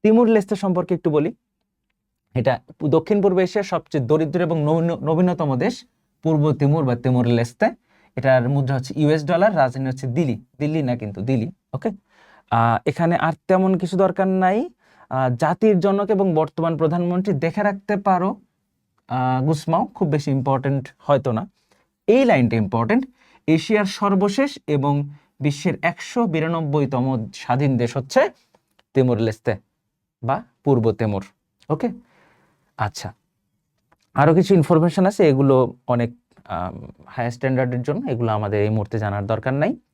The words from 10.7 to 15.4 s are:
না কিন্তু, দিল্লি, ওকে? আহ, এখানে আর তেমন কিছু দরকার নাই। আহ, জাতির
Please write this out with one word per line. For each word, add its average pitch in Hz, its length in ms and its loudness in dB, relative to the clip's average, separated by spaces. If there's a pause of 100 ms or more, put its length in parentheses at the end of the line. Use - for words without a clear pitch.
না 123 140 -2
কিন্তু, 104 240 -10
দিল্লি, 120 300 -2 (220)
ওকে? 143 180 -4 (600)
আহ, 117 380 2
এখানে 170 280 0
আর 165 160 -2 (160)
তেমন 190 300 2
কিছু 185 180 -6
দরকার 190 320 0
নাই। 190 420 0 (400)
আহ, 131 260 -2
জাতির 175 440 2